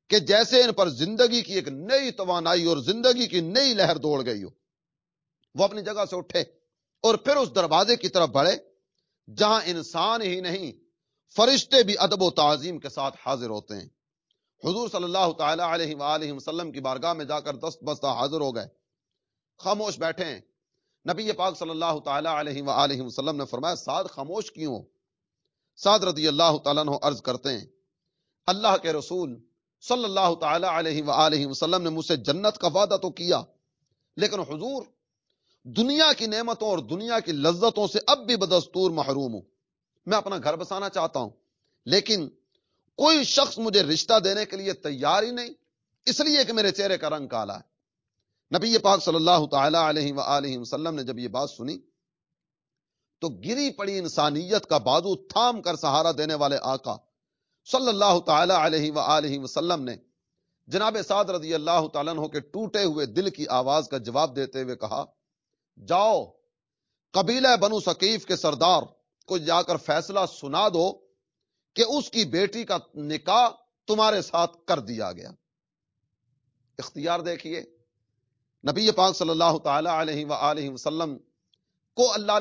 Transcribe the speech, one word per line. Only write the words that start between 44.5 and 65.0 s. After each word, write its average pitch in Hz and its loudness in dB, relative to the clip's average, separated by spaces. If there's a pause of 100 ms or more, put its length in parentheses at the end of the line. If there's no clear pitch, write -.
لیے 196 -4
تیار 147 0
ہی 233 -2
نہیں، 240 -8 (560)
اس 254 0
لیے 294 4
کہ 226 -4
میرے 208 2
چہرے 190 0
کا 151 -4
رنگ 143 -6
کالا 104 -6
ہے۔" - -20 (800)
نبی 220 2
پاک 196 4
صلی 160 2
اللہ 160 4
تعالی 147 2
علیہ 151 0
وآلہ 139 -2
وسلم 147 -6
نے 143 -6
جب 123 -8
یہ 123 -8
بات 131 -6
سنی 143 -10 (1400)
تو 165 -4
گری 202 -4
پڑی 196 -6
انسانیت 165 0
کا 151 4
بازو 160 2
تھام 233 0
کر 170 -2
سہارا 156 2
دینے 156 -2
والے 143 2
آقا 127 -4 (680)
صلی 262 0
اللہ 202 4
تعالی 170 4
علیہ 156 0
وآلہ 147 0
وسلم 156 -4
نے 123 -8 (680)
جناب 214 -2 (120)
سعد 202 2
رضی 165 -4
اللہ 160 0
تعالیٰ 156 -4
عنہ 151 -4
کے 143 -6
ٹوٹے 208 -4
ہوئے 151 -2
دل 170 -2
کی 147 -8
آواز 135 0
کا 139 -6
جواب 127 -2
دیتے 135 -6
ہوئے 123 -8
کہا، - -6 (800)